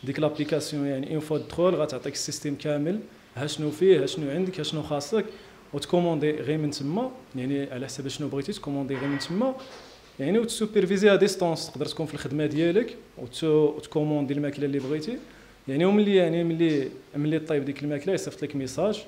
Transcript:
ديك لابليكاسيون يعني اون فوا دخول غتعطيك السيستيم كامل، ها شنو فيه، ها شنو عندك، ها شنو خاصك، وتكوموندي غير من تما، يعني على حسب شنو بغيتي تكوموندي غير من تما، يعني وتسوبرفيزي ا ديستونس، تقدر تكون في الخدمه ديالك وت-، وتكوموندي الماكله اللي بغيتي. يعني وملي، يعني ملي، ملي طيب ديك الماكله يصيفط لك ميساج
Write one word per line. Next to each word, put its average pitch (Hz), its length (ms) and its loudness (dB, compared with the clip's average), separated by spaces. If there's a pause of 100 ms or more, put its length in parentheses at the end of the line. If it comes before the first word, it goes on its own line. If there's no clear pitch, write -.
ديك 139 160 -4
لابليكاسيون 151 640 -2
يعني 139 260 -4
اون 156 80 -2
فوا 151 180 -2
دخول 170 360 2
غتعطيك 143 400 -4
السيستيم - 400 -6
كامل، 151 460 -2 (360)
ها 135 100 -4
شنو 151 240 -2
فيه، 180 320 6
ها 185 40 0
شنو 156 240 -4
عندك، 180 300 -2
ها - 20 -4
شنو 151 200 -4
خاصك، 156 420 -2 (480)
وتكوموندي 156 580 2
غير 151 280 -2
من 151 120 0
تما، 180 400 -2 (260)
يعني 139 260 -2 (100)
على 131 140 -8
حسب 135 220 -8
شنو 139 200 -6
بغيتي 139 240 -4
تكوموندي 139 420 -4
غير 135 140 -4
من 139 100 0
تما، 240 360 0 (680)
يعني 170 180 2
وتسوبرفيزي 208 760 4
ا - 20 6
ديستونس، 185 540 2
تقدر 139 160 -6
تكون 160 200 -4
في - 80 -8
الخدمه 151 320 -2
ديالك 170 500 2 (220)
وت-، 123 260 -8
وتكوموندي 151 880 2
الماكله 143 320 -2
اللي 139 120 0
بغيتي. 156 400 -4 (500)
يعني 143 160 2
وملي، 202 320 6
يعني 170 280 4
ملي، 160 440 2 (280)
ملي 151 220 2
طيب 156 260 0
ديك 135 180 -6
الماكله 151 320 0
يصيفط 160 280 -4
لك 143 140 -6
ميساج 160 520 -2